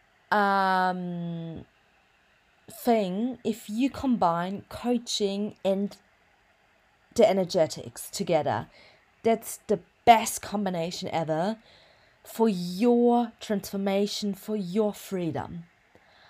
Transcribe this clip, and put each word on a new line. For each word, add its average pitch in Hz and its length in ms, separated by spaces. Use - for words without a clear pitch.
um, 180 1300
thing 214 720
if - 260
you 240 200
combine 190 800
coaching 214 840
and 196 320
the 226 140
energetics 170 800
together. 151 580
That's 226 440
the 202 120
best 226 360
combination 185 680
ever 165 480
for 226 260
your 240 920
transformation, 202 920
for 214 220
your 202 380
freedom. 170 720